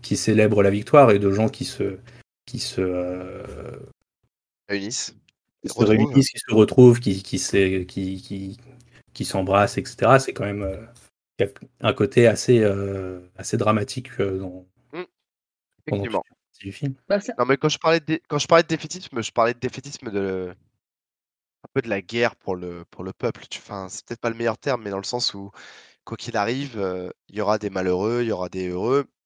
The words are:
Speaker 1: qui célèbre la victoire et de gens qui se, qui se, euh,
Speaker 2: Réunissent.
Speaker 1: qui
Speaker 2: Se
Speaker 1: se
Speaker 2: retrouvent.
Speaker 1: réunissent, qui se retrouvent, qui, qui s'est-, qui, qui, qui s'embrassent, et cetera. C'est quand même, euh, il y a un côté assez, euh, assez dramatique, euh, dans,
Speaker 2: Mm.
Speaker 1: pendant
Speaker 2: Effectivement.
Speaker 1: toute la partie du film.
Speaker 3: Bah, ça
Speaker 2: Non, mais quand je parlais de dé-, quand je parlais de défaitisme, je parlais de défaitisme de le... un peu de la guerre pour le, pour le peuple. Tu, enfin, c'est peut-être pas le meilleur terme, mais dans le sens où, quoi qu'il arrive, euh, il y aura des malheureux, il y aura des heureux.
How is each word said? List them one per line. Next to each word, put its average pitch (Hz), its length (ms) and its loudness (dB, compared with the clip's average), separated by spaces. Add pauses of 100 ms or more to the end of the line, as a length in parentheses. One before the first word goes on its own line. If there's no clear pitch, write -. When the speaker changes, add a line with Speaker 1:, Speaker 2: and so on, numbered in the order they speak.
Speaker 1:
qui 101 120 -2
célèbre 107 460 4
la 98 80 6
victoire 120 400 6
et 101 80 6
de 101 140 2
gens 110 180 2
qui - 160 -10
se, - 320 -6 (480)
qui - 140 -12
se, - 220 -8
euh, 90 600 -6 (1300)
Speaker 2:
Réunissent. 101 460 -6 (480)
Speaker 1:
qui - 60 -8
Speaker 2:
Se - 40 -10
Speaker 1:
se - 60 -2
Speaker 2:
retrouvent. 110 180 6 (120)
Speaker 1:
réunissent, 131 200 4
qui - 100 -12
se - 140 -6
retrouvent, 120 460 8
qui, 98 240 -2
qui - 160 -6
s'est-, 95 480 0
qui, 92 340 -8
qui, 98 360 -12 (560)
qui - 120 -10
s'embrassent, 98 540 2
et 85 60 -4
cetera. 123 340 6
C'est - 140 -6
quand 107 120 -6
même, 101 160 -6
euh, 95 160 -6 (640)
il 98 60 2
y - 40 -4
a - 20 -20 (360)
un 104 60 2
côté 113 340 4
assez, 117 320 4
euh, 98 600 -2 (160)
assez 92 220 -6
dramatique, 107 520 -2 (100)
euh, 98 180 -2
dans, 92 280 -12 (280)
Speaker 2:
Mm. 175 100 -10 (840)
Speaker 1:
pendant 101 160 -4
Speaker 2:
Effectivement. 95 180 -4
Speaker 1:
toute - 80 -12
la - 60 -20 (160)
partie - 140 -20
du 98 60 -12
film. 139 220 -6 (160)
Speaker 3:
Bah, 202 100 0
ça 233 200 -8
Speaker 2:
Non, 120 60 2
mais 135 120 2
quand 156 120 0
je - 100 -6
parlais 165 200 2
de 151 60 -14
dé-, 160 220 -4
quand 147 100 -2
je - 100 -4
parlais 170 160 6
de 156 40 -20
défaitisme, 156 560 -6
je - 80 -10
parlais 120 240 2
de 120 40 -20
défaitisme 127 520 -10
de 98 80 -2
le... 95 320 -4
un - 1200 -20
peu 135 80 -2
de 117 80 -6
la 101 120 -2
guerre 117 340 -2
pour 92 200 -6
le, 87 360 -10
pour - 120 -14
le 92 100 -10
peuple. - 360 -8
Tu, - 100 -14
enfin, 98 300 -12
c'est - 160 -18
peut-être - 160 -14
pas 120 80 -2
le 113 60 -6
meilleur 113 240 -2
terme, 123 240 -4
mais 104 80 -8
dans 98 60 -6
le 98 60 -8
sens - 300 -6
où, 98 180 -12 (520)
quoi - 140 -14
qu'il 113 200 -8
arrive, 120 420 -4
euh, 92 300 -4 (180)
il - 80 -18
y 107 60 -2
aura 104 160 2
des 104 120 -4
malheureux, 95 520 -2
il 117 60 -4
y 107 40 -2
aura 90 160 -4
des 92 220 -6
heureux. 120 360 0 (200)